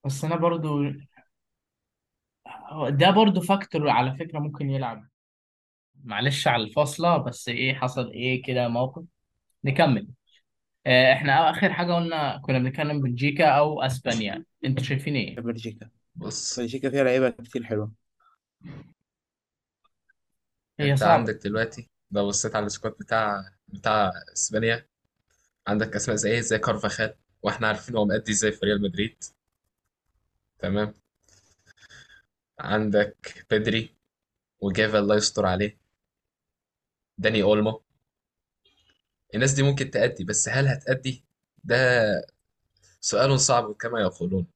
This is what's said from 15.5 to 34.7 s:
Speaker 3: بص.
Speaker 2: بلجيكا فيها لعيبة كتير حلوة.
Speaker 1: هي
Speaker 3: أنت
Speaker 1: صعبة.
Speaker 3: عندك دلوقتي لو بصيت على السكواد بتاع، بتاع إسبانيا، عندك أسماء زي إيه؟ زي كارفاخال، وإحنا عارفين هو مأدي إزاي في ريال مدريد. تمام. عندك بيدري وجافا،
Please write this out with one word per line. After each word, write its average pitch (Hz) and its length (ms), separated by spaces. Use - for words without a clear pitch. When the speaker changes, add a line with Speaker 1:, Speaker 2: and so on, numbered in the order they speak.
Speaker 3:
بص. - 460
Speaker 2:
بلجيكا 123 300
فيها 135 140
لعيبة 127 260
كتير 117 340
حلوة. 107 280
Speaker 1:
هي 143 100
Speaker 3:
أنت 139 80
Speaker 1:
صعبة. 170 140
Speaker 3:
عندك 113 320
دلوقتي 113 440
لو 101 180
بصيت 107 280
على 104 100
السكواد 107 340
بتاع، 104 440
بتاع 101 440
إسبانيا، 113 540
عندك 107 300
أسماء 107 200
زي 104 140
إيه؟ 117 100
زي 110 180
كارفاخال، 110 560
وإحنا 110 260
عارفين 107 280
هو 104 80
مأدي 107 280
إزاي 104 200
في - 140
ريال 104 160
مدريد. 98 420
تمام. 101 360
عندك 104 920
بيدري 110 440
وجافا، 104 380